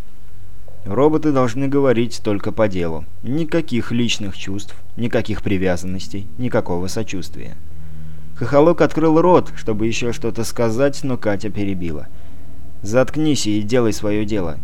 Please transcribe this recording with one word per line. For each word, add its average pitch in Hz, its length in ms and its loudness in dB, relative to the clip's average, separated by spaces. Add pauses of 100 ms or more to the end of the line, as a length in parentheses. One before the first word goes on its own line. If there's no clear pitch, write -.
(880)
Роботы 151 460 2
должны 131 360 2
говорить 127 560 2
только 104 260 0
по 107 160 2
делу. 85 380 -2 (180)
Никаких 143 720 0
личных 110 460 0
чувств, 98 360 -2 (220)
никаких 110 460 0
привязанностей, 92 840 0 (120)
никакого 95 480 0
сочувствия. 82 680 -2 (800)
Хохолок 143 440 4
открыл 160 400 4
рот, 170 340 4
чтобы 110 320 0
еще 117 280 -2
что-то 113 300 -2
сказать, 120 600 0
но 127 140 -2
Катя 101 320 0
перебила. 92 560 -2 (760)
"Заткнись 131 680 0
и 107 140 0
делай 110 320 2
свое 104 320 0
дело". 92 400 -2